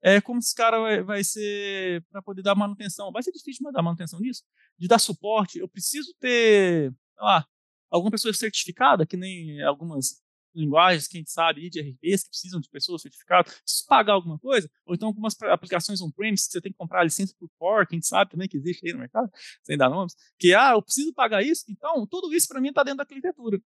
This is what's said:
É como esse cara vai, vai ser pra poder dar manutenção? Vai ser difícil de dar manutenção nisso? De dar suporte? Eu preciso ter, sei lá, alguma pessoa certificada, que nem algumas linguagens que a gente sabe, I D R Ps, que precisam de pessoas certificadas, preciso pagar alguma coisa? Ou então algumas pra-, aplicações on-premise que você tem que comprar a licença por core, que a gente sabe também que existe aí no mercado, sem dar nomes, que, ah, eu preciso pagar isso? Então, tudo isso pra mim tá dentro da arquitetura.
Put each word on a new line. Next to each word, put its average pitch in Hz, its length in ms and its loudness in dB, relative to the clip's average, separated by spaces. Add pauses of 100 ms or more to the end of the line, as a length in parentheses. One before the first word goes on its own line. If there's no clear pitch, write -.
É 202 200 6
como 240 180 -4
esse - 160 -4
cara 226 240 4
vai, 214 240 0
vai 202 200 -4
ser 196 760 -6 (100)
pra 196 100 -12
poder 190 220 -12
dar 202 120 2
manutenção? 202 560 -4
Vai 220 120 -6
ser 370 80 -6
difícil 285 340 -12
de 294 80 -12
dar 175 80 0
manutenção 170 380 -4
nisso? 240 240 -6 (340)
De 175 100 -8
dar 226 120 8
suporte? 208 580 -2
Eu 180 100 -8
preciso 277 520 -8
ter, 202 720 4
sei - 320 -16
lá, 190 220 4 (440)
alguma 175 220 2
pessoa 220 220 2
certificada, 214 720 2
que 180 120 -8
nem 170 460 -10
algumas 143 580 -4 (320)
linguagens 160 540 4
que - 80 -14
a 170 40 -10
gente 156 120 -14
sabe, 165 340 -2
I 180 40 -12
D 165 100 -10
R 143 140 -10
Ps, 180 300 -2
que - 60 -14
precisam 180 300 -10
de - 100 -10
pessoas 160 340 -8
certificadas, - 580 0
preciso - 240 -4
pagar 214 280 4
alguma 170 260 -2
coisa? 233 300 -2 (140)
Ou 180 120 -6
então 214 120 -4
algumas 214 280 -4
pra-, 208 180 0
aplicações 180 480 -4
on-premise 190 460 -4
que - 40 -10
você 180 80 -6
tem 190 120 -12
que - 60 -16
comprar 180 240 -2
a - 20 4
licença 185 360 -2
por 175 80 -18 (100)
core, 190 300 2
que - 80 -8
a - 20 -2
gente 165 100 -4
sabe 196 240 2
também 185 160 -6
que 151 100 -8
existe 170 280 -6
aí 170 60 -6
no 175 80 -10
mercado, 220 300 -4 (340)
sem - 140 -6
dar 131 120 4
nomes, 175 260 -4 (240)
que, 180 140 6
ah, 254 180 8
eu 220 100 4
preciso 294 320 -4
pagar 220 300 0
isso? 311 260 -2
Então, 277 380 -4
tudo 359 260 -8
isso 330 140 2
pra 277 120 -10
mim 269 140 -2
tá 277 100 2
dentro 277 140 -4
da 285 60 -8
arquitetura. 254 680 -6